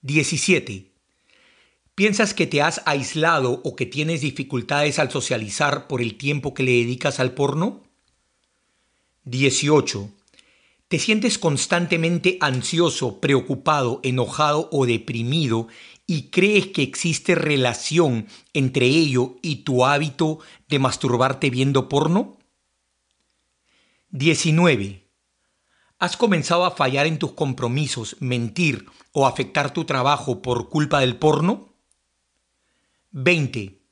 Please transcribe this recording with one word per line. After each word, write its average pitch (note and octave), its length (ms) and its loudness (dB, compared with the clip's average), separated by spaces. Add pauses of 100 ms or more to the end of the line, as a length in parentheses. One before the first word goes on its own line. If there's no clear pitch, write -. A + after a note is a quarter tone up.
Diecisiete. C#3+ 880 0 (1040)
¿Piensas G3+ 400 2
que - 140 0
te D3 120 0
has D#3+ 260 0
aislado D3+ 760 0
o - 140 -8
que B2 100 -4
tienes D3+ 360 -4
dificultades C#3+ 760 -2
al C3 140 0
socializar C3+ 720 -2
por B2 160 -4
el A2+ 140 -6
tiempo C#3+ 380 -4
que C#3 100 -2
le B2+ 80 2
dedicas B2 480 0
al B2+ 140 -2
porno? D3 500 -2 (1400)
Dieciocho. C3 880 0 (760)
¿Te D#3+ 100 -2
sientes G#3+ 400 0
constantemente E3+ 1040 0
ansioso, C#3 800 -2
preocupado, C#3 840 0
enojado D3 720 0
o C#3 140 2
deprimido A#2 840 -2 (360)
y D#3 260 -4
crees G3 380 4
que D#3 140 -2
existe E3 540 0
relación C3 880 0 (260)
entre C3 340 2
ello C3 560 2
y D#3 140 -4
tu B2+ 280 2
hábito D3+ 560 0 (260)
de C#3+ 140 0
masturbarte C3 680 0
viendo C3 380 2
porno? D#3 500 0 (1700)
Diecinueve. D3 1000 2 (960)
¿Has F3+ 160 -2
comenzado F3+ 480 2
a F3 80 0
fallar C#3 340 0
en D#3+ 140 -2
tus - 140 -4
compromisos, B2+ 840 -4
mentir B2+ 680 -2 (260)
o C#3 160 4
afectar C#3 440 -2
tu E3 120 -4
trabajo C3+ 580 0
por A#2+ 260 -2
culpa D3 300 2
del B2+ 180 2
porno? D#3 600 0 (1400)
Veinte. C3 680 -2 (120)